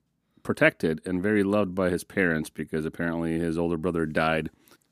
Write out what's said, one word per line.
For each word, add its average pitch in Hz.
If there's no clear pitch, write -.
protected -
and 90
very 104
loved 101
by 92
his 87
parents 82
because 78
apparently 82
his 82
older 85
brother 82
died. 80